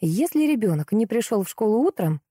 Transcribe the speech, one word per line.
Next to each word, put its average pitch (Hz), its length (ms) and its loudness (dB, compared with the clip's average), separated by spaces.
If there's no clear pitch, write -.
Если 294 440 0
ребенок 208 460 0
не 220 140 2
пришел 220 360 -2
в 180 60 -6
школу 226 380 0
утром, 165 440 -2